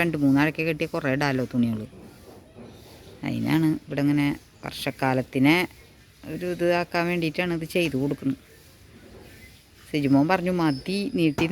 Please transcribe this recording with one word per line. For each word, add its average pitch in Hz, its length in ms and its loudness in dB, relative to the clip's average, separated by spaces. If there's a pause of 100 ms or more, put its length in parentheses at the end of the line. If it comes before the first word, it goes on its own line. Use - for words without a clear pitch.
രണ്ട് 165 220 0
മൂന്ന് 139 180 6
അഴയ്ക്ക 156 260 0
കെട്ടിയ 160 260 -2
കുറേ 156 220 -2
ഇടാമല്ലോ 135 380 0
തുണികൾ. 117 280 0 (1500)
അതിനാണ് 139 400 0 (180)
ഇവിടെ 143 200 -4
ഇങ്ങനെ 147 220 2 (380)
വർഷക്കാലത്തിനെ 135 920 0 (760)
ഒരു 175 220 -8
ഇത് 175 100 -2 (140)
ആക്കാൻ 175 300 -2
വേണ്ടിയിട്ടാണ് 175 500 -2
ഇത് 160 60 -8 (100)
ചെയ്തു 165 260 0
കൊടുക്കുന്നത്. 135 360 -4 (1500)
സിജുമോൻ 139 420 4
പറഞ്ഞു 180 300 0
മതി, 156 360 0 (200)
നീട്ടി 165 340 2